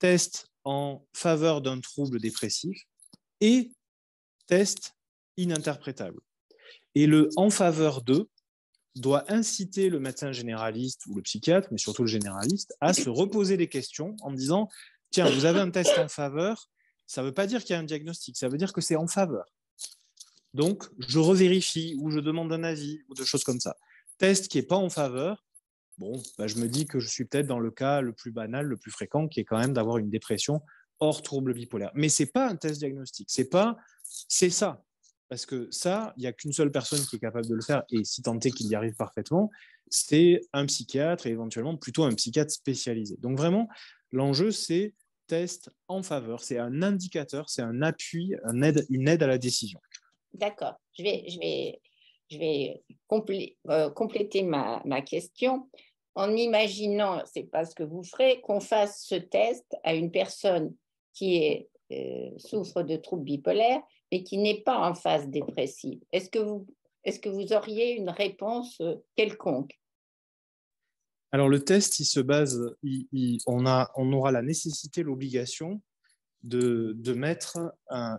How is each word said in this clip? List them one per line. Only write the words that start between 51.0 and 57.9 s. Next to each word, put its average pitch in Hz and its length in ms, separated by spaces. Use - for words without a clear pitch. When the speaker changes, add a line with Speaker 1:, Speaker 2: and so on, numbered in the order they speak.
Speaker 2:
vais, 196 260
je 175 120
vais, 156 400
je 151 80
vais 147 460
complé-, 214 480
euh, 156 220
compléter 208 540
ma, 131 400
ma 139 180
question 254 680
en 208 220
imaginant, 208 840
c'est - 160
pas 160 140
ce 165 100
que - 80
vous 165 220